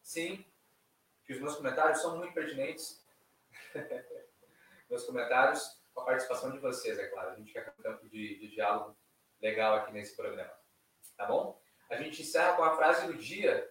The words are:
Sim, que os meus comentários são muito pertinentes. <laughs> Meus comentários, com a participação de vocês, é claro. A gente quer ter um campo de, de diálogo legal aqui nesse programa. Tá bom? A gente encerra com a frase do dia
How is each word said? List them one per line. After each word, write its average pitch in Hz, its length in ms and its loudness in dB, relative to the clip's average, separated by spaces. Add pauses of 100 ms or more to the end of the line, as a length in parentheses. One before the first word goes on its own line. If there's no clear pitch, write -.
Sim, 180 440 -6 (760)
que - 80 -14
os 131 80 -6
meus 147 160 -4
comentários 151 460 2
são 165 160 -2
muito 175 160 -8
pertinentes. 147 680 -6 (720)
<laughs> - 540 -8 (640)
Meus 123 140 -4
comentários, 120 760 2 (120)
com - 80 -8
a - 40 -8
participação - 460 0
de - 80 -10
vocês, 117 380 -4
é - 100 -6
claro. - 240 -8
A - 40 -12
gente 107 160 -18
quer 110 140 -8
ter - 120 -12
um - 60 -20
campo 107 240 -8
de, 107 320 -10
de 107 80 -14
diálogo 107 500 -2 (440)
legal 107 340 2
aqui 107 160 -2
nesse 104 240 -10
programa. - 380 -8 (640)
Tá - 80 -4
bom? - 360 0 (280)
A - 80 -4
gente 156 240 -6
encerra 165 340 4
com 165 80 6
a 160 120 6
frase 160 320 6
do - 100 -4
dia - 540 0